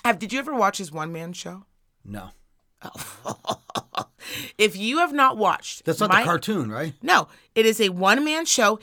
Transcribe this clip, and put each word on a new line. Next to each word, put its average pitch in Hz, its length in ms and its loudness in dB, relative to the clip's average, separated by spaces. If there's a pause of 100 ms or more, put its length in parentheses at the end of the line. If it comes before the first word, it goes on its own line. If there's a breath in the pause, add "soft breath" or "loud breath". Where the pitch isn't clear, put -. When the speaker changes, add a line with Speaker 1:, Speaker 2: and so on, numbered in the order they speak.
Speaker 1:
Have, 226 140 2
did 202 140 -8
you 262 80 -2
ever 285 140 -6
watch 202 240 2
his 165 140 -12
one-man 160 400 -10
show? 180 320 -14 (400)
Speaker 2:
No. 98 260 -14 (520)
Speaker 1:
Oh. - 840 -10
<laughs> - 40 -20 (880 loud breath)
If 208 180 2
you 226 220 -4
have 330 140 2
not 262 260 2
watched - 480 -2
Speaker 2:
That's 160 120 0
not 208 120 2
Speaker 1:
Mike 185 140 6
Speaker 2:
the 160 40 0
cartoon, 170 420 0
right? 143 220 -6 (100)
Speaker 1:
No. 339 240 4 (300 soft breath)
It 226 100 6
is 220 140 2
a 202 80 2
one-man 262 580 2
show 220 360 4